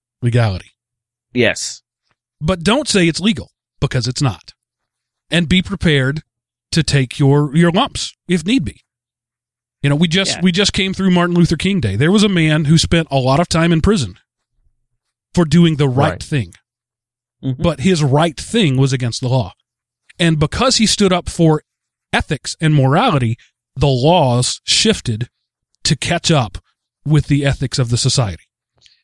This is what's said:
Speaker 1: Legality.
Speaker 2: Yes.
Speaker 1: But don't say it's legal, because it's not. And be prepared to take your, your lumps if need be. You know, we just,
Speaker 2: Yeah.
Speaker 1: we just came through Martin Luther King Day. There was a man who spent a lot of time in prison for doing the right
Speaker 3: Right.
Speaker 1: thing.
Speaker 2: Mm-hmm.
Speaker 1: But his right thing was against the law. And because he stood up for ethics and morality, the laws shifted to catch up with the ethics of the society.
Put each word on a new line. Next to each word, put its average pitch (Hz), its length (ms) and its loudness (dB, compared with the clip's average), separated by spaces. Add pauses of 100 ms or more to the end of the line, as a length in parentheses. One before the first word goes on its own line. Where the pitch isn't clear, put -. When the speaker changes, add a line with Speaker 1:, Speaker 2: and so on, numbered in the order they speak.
(220)
Speaker 1:
Legality. 113 480 -2 (640)
Speaker 2:
Yes. - 480 -2 (580)
Speaker 1:
But 170 220 -2
don't 240 240 0
say 175 220 0
it's 156 100 -4
legal, 175 320 -4 (300)
because 127 260 -4
it's 127 160 -4
not. 117 300 -4 (800)
And 165 180 0
be 180 140 2
prepared 151 600 -2 (500)
to 165 100 2
take 135 360 -2
your, 143 380 2
your 170 140 4
lumps - 440 -4 (140)
if 170 180 -2
need 226 180 0
be. - 160 -12 (1000)
You 143 80 0
know, 143 60 0
we 175 120 2
just, 190 280 -2
Speaker 2:
Yeah. - 60 -10
Speaker 1:
we 185 100 2
just 196 200 0
came 190 220 -4
through 190 160 0
Martin 175 240 2
Luther 170 220 2
King 185 240 -2
Day. 101 160 -4
There 151 160 2
was 208 100 4
a 214 60 4
man 160 380 0
who 156 120 4
spent 165 320 0
a 139 80 0
lot 131 220 2
of 175 80 -2
time 170 240 0
in 160 80 2
prison 139 380 -2 (1160)
for 175 100 4
doing 160 320 4
the 143 120 2
right 127 240 0
Speaker 3:
Right. - 100 -10
Speaker 1:
thing. 110 320 -6 (880)
Speaker 2:
Mm-hmm. 131 200 -6
Speaker 1:
But 165 180 -2
his 175 240 0
right 147 340 0
thing 165 380 -2
was 135 160 0
against 123 280 -4
the 127 80 -4
law. 123 260 -2 (640)
And 165 200 0
because 233 380 0
he 220 100 2
stood 196 260 2
up 175 160 -4
for 156 340 2 (500)
ethics - 480 -4
and 156 140 2
morality, 135 640 2 (380)
the 143 140 0
laws 131 760 2
shifted - 640 -2 (560)
to 156 120 0
catch - 340 -2
up 123 280 0 (460)
with 147 220 2
the 143 180 0
ethics 135 360 -2
of 117 100 -2
the 120 60 0
society. 113 480 -2 (600)